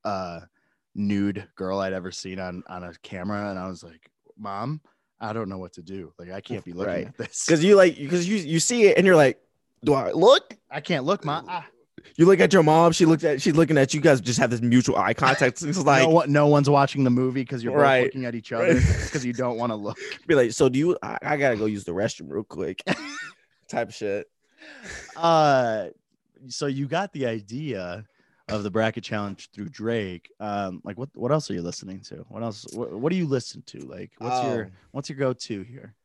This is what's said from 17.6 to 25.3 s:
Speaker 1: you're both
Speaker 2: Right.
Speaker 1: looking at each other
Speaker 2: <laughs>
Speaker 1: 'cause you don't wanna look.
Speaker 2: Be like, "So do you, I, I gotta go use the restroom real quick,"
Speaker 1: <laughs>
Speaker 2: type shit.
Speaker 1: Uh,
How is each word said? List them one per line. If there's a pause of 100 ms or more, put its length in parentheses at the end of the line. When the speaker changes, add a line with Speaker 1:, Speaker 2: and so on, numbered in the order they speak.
Speaker 1:
you're
both
Speaker 2:
Right.
Speaker 1:
looking
at
each
other
Speaker 2:
<laughs>
Speaker 1:
'cause
you
don't
wanna
look. (300)
Speaker 2:
Be
like,
"So
do
you,
I,
I
gotta
go
use
the
restroom
real
quick,"
Speaker 1:
<laughs>
Speaker 2:
type
shit. (880)
Speaker 1:
Uh, (600)